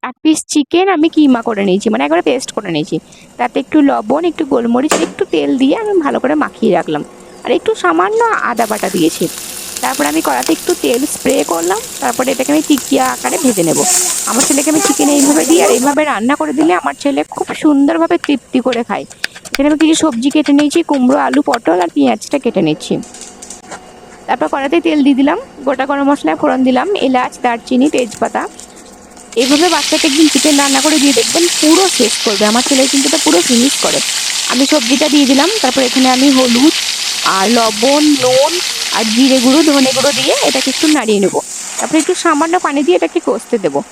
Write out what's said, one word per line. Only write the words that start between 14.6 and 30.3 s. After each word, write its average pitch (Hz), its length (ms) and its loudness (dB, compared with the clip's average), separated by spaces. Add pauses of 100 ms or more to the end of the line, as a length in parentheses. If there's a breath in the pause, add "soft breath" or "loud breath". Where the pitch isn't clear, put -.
আমি 302 100 2
চিকেন 302 280 2
এইভাবে 285 360 4
দিই, 339 180 4
আর - 80 4
এইভাবে 285 340 2
রান্না 247 300 0
করে 302 180 -4
দিলে 311 220 2
আমার 285 200 -4
ছেলে 285 360 -2
খুব - 240 -6
সুন্দরভাবে 320 640 2
তৃপ্তি - 420 -2
করে 240 220 -2
খায়। 160 220 -6 (480 loud breath)
এখানে 277 160 0
আমি 302 100 2
কিছু 320 160 4
সবজি 285 360 0
কেটে 294 220 0
নিয়েছি, 294 300 2
কুমড়ো, 269 360 2
আলু, 262 280 0
পটল 302 340 0
আর 349 140 0
পেঁয়াজটা 269 440 0
কেটে 220 240 -2
নিচ্ছি। 160 360 -2 (1300)
তারপর 277 220 -2
কড়াতে 285 320 0
তেল 302 240 2
দিয়ে 277 120 4
দিলাম, 294 220 2 (260)
গোটা 262 220 -2
গরম 277 260 0
মশলা 311 240 -2
ফোড়ন 262 280 0
দিলাম, 269 300 0
এলাচ, 262 480 -2
দারচিনি, 247 480 0
তেজপাতা। 233 580 -4 (880)
এইভাবে 277 320 2
বাচ্চাকে 311 380 0
একদিন 302 220 4
চিকেন 285 280 2